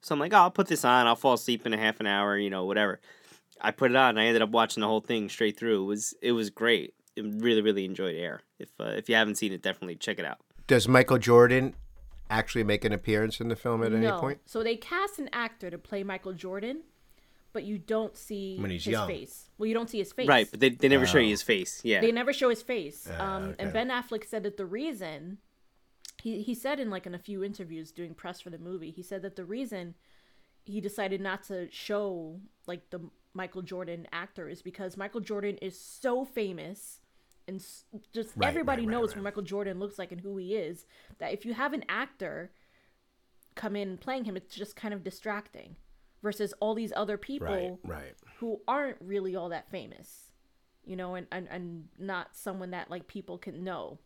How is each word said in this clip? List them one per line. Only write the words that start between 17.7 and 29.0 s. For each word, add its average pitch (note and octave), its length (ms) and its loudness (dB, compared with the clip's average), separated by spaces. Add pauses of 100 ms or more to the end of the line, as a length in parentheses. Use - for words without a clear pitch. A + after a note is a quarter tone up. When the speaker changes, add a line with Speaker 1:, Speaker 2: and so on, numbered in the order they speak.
Speaker 3:
don't A3 380 -2
see G3 440 -8
Speaker 2:
When G3 100 -2
he's F2+ 140 -4
Speaker 3:
his - 80 0
Speaker 2:
young. G#2+ 160 0
Speaker 3:
face. - 480 -12
Well, G#3+ 100 -2
you A3 80 0
don't A3+ 140 -2
see A3+ 100 -6
his G3 140 -4
face. C4 160 -2
Speaker 1:
Right, A#2+ 220 8
but G#2 100 -4
they, C3 80 8
they C3 200 4
never C3+ 180 8
show C#3+ 120 6
you A2+ 100 8
Speaker 2:
Oh. - 20 6
Speaker 1:
his G2+ 120 0
face. G2 400 0
Yeah. G#2+ 200 4
Speaker 3:
They A3+ 100 6
never B3 220 0
show C4 160 2
his A3+ 120 -2
face. E3+ 460 -8 (100)
Speaker 2:
Ah, F#3+ 180 -4
Speaker 3:
Um, F#3+ 80 -6 (140)
and G3 100 -4
Speaker 2:
okay. - 20 -4
Speaker 3:
Ben A3 180 -2
Affleck B3 380 -6
said A3 160 -6
that G3+ 160 -6
the G3 80 -6
reason, F#3 720 -8 (840)
he, A3+ 200 -6
he A3+ 120 -4
said C4+ 260 -4
in, A#3 100 -4
like, F#3+ 160 -8
in F3 80 -10
a F3+ 40 -10
few G3 240 -8
interviews E3 500 -10
doing E3+ 200 -12
press F3+ 300 -14
for A#3 80 -16
the E3 80 -14
movie, E3 320 -10
he F3+ 120 -16